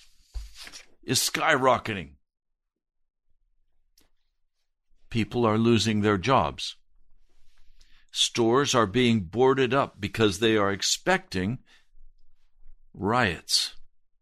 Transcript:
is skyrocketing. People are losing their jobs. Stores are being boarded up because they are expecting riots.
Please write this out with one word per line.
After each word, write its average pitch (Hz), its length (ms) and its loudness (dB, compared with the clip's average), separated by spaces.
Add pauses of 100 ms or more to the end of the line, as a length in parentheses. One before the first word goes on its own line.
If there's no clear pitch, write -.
(1040)
is - 160 -2
skyrocketing. 123 960 0 (3000)
People 117 340 -2
are 107 140 2
losing 113 420 2
their 104 160 2
jobs. 90 600 -2 (1300)
Stores 120 640 0
are 113 140 4
being 117 320 2
boarded 127 520 2
up 131 300 -2
because 101 380 0
they 110 180 2
are 98 140 2
expecting 110 880 -2 (1400)
riots. 101 800 -2 (460)